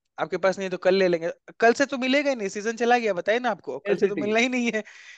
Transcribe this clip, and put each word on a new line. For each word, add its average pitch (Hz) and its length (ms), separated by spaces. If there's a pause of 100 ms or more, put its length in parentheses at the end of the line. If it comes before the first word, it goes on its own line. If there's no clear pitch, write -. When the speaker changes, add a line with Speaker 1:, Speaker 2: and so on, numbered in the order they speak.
(200)
Speaker 1:
आपके 160 180
पास 185 220
नहीं 190 100
तो 180 80
कल 185 160
ले 190 140
लेंगे।" 170 220 (300)
कल 233 140
से 277 120
तो 269 120
मिलेगा 269 320
ही 269 60
नहीं, 202 140
सीजन 208 220
चला 233 260
गया, 220 160
बताइए 196 260
ना 247 100
आपको, 147 300
कल - 120
से 190 40
Speaker 2:
ऐसे 190 120
Speaker 1:
तो 202 80
Speaker 2:
ठीक। 202 80
Speaker 1:
मिलना 214 160
ही 254 100
नहीं 240 260
है। 214 80 (340)